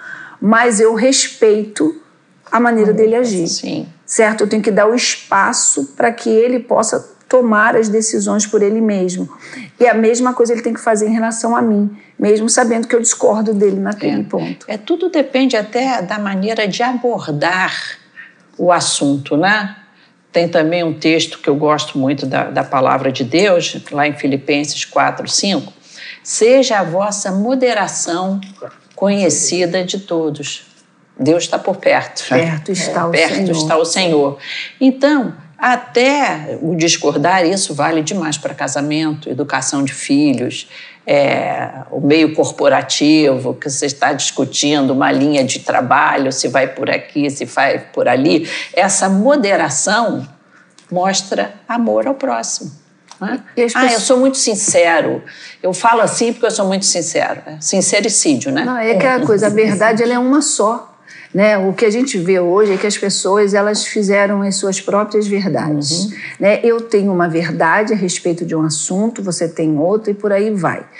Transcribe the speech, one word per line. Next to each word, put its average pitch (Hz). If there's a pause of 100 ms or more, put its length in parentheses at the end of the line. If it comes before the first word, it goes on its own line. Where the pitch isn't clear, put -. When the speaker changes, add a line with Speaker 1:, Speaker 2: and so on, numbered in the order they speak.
(380)
Speaker 1:
mas 220
eu 226
respeito 226 (480)
a 226
maneira 226
dele 220
agir. 220
Speaker 2:
Sim. 160 (200)
Speaker 1:
Certo? 220
Eu 208
tenho 214
que 226
dar 202
o 226
espaço -
para 240
que 226
ele 240
possa - (220)
tomar 226
as 220
decisões 214
por 214
ele 208
mesmo. 185 (500)
E 240
a 233
mesma 233
coisa 240
ele 220
tem 233
que 226
fazer 214
em 220
relação 226
a 240
mim, 208 (240)
mesmo 214
sabendo 233
que 247
eu 233
discordo 220
dele 202
naquele 208
Speaker 2:
É. -
Speaker 1:
ponto. -
Speaker 2:
É, 214
tudo 339
depende 269
até 247
da 196
maneira 208
de 196
abordar 185 (840)
o 175
assunto, 143
né? 196 (560)
Tem 170
também 170
um 165
texto 160
que -
eu 143
gosto 147
muito 139
da, 135
da 139
palavra 135
de 131
Deus, 170 (160)
lá 147
em 147
Filipenses 143
quatro, 139
cinco. - (540)
"Seja 240
a 190
vossa 196
moderação 196 (560)
conhecida 185
de 196
todos." 151 (540)
Deus 165
tá 170
por -
perto. -
Speaker 1:
Perto 160
está 175
o 170
Speaker 2:
Perto 165
Speaker 1:
Senhor. 190
Speaker 2:
está 160
o 170
Senhor. 151 (420)
Então, 262 (240)
até 240
o 165
discordar, 165
isso 185
vale 156
demais 156
pra -
casamento, 151
educação 135
de 131
filhos, 135 (360)
é, - (180)
o -
meio 151
corporativo, 139
que 139
você 143
está 143
discutindo 139
uma 139
linha 139
de 123
trabalho, 139
se -
vai 131
por 139
aqui, 147
se 135
vai 135
por -
ali. 139 (240)
Essa 190
moderação 196 (640)
mostra 190 (140)
amor 220
ao 269
próximo, 233 (500)
né? 208 (140)
Speaker 1:
E 240
as 233
Speaker 2:
"Ah, 247
eu 262
Speaker 1:
pessoas 233
Speaker 2:
sou 254
muito 262
sincero. 165 (400)
Eu 180
falo 226
assim 226
porque -
eu 214
sou 202
muito 190
sincero." -
É 156
sincericídio, 226
né? 254
Speaker 1:
Não, 247
é 226
aquela 254
coisa, 214
a -
verdade, 214
ela 240
é 247
uma 254
só, 226 (400)
né? 208
O 190
que 190
a 214
gente 247
vê 185
hoje 196
é 190
que 202
as 202
pessoas, 196
elas 208
fizeram 202
as 196
suas 190
próprias 214
verdades, 156
Speaker 2:
Uhum. 208 (280)
Speaker 1:
né? 202
Eu 233
tenho 202
uma 175
verdade 170
a 214
respeito 175
de 160
um 156
assunto, 190
você 175
tem 160
outra 202
e 208
por 202
aí 202
vai. 165 (140)